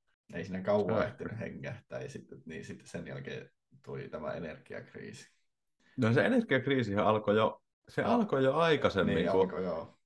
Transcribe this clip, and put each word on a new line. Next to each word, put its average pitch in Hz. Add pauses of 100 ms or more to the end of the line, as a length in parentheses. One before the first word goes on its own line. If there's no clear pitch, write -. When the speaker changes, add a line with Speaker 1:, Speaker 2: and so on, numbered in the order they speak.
(340)
Speaker 1:
ei 87
siinä 95
kauan 104
Speaker 2:
Sähkö. 104
Speaker 1:
ehtinyt -
hengähtää, -
ja -
sitten, -
niin 78
sitten -
sen -
jälkeen 69 (340)
tuli 67
tämä 80
energiakriisi. - (640)
Speaker 2:
No 117
se 135
energiakriisihän 131
alkoi 107
jo, - (280)
se -
Speaker 1:
No. 202
Speaker 2:
alkoi 202
jo 135
aikaisemmin, 117
Speaker 1:
Niin, 87
Speaker 2:
kun 95
Speaker 1:
alkoi, 92
joo. 82